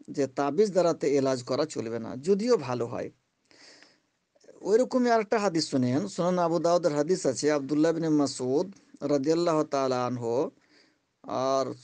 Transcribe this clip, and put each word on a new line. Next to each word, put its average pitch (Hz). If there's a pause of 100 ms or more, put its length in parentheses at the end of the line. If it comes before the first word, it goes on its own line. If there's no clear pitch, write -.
(100)
যে 139
তাবিজ 143
দ্বারাতে 165
এলাজ 131
করা 131
চলবে 117
না, 113
যদিও 202
ভালো 123
হয়। 117 (1500)
ওইরকমই 240
আরেকটা 220
হাদিস 165
শুনেন, 135
সুনান 180
আবু 170
দাউদের 170
হাদিস 151
আছে, 139
আব্দুল্লাহ 147
বিন 160
মাসউদ 147 (300)
রাদিয়াল্লাহু 156
তাআলা 131
আনহু, 123 (720)
আর 131